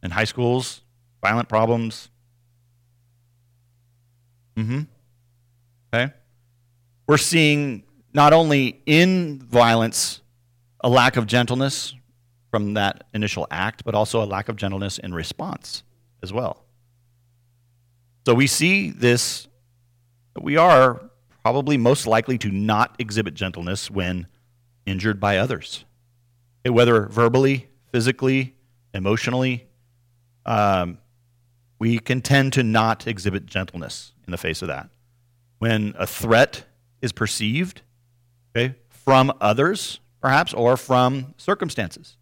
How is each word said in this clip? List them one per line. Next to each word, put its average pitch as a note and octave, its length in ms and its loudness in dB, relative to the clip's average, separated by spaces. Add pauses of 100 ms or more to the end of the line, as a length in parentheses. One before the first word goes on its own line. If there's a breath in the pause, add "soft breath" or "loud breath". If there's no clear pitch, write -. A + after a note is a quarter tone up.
In F#2 80 -8
high G#2+ 140 0
schools, B2 580 -4 (360)
violent A2 300 -2
problems. A2+ 640 -2 (2500)
Mm-hmm. A2+ 260 -4 (1080)
Okay? B2 220 -2 (920)
We're D3 100 6
seeing D3 680 0 (300)
not D3 200 6
only D3 520 2
in E3 560 2
violence A#2 800 2 (600)
a A#2+ 80 0
lack B2 280 4
of A#2 80 -2
gentleness B2 680 -2 (560)
from G#2 240 -2
that G2+ 380 -2
initial G#2 360 -4
act, F#2 340 -6
but G#2+ 120 -4
also G#2+ 260 0
a G#2 40 -2
lack G2 220 -6
of A2 100 -8
gentleness G2 420 -6
in F2+ 140 -12
response - 720 -12 (380)
as F#2+ 100 -14
well. A2+ 320 -8 (1600)
So B2 80 6
we C3+ 100 4
see F3+ 460 0
this, - 560 0 (880)
that - 80 -16
we C#3+ 120 -2
are D#3 540 6 (320)
probably C3+ 360 0
most A#2+ 280 2
likely A#2 320 0
to G#2+ 140 -4
not G#2+ 480 0
exhibit G#2+ 340 -4
gentleness F2+ 560 -8
when F2+ 380 -6 (580)
injured G2 340 -4
by G2+ 180 2
others. G2+ 480 -6 (760)
Okay, B2 80 -4
whether A#2 380 4
verbally, B2+ 640 2 (220)
physically, C3 640 -2 (380)
emotionally, A#2+ 720 -2 (800)
um, G2 520 0 (840)
we A#2 180 0
can B2+ 240 -4
tend C3+ 300 2
to C3+ 120 0
not A2+ 440 0
exhibit G2 380 -6
gentleness - 640 -10 (160)
in F2+ 40 -10
the F2 60 -8
face D#2+ 240 -8
of F#2+ 60 -10
that. C2+ 220 -10 (680)
When A2 380 -2
a F#2 80 -4
threat A#2 600 0 (360)
is A#2+ 120 -6
perceived, A2 680 -6 (720)
okay, B2+ 220 -2 (140)
from C3 500 4
others, C#3 600 0 (200)
perhaps, C#3 320 0
or A#2+ 220 2
from C3 600 0
circumstances. - 840 -6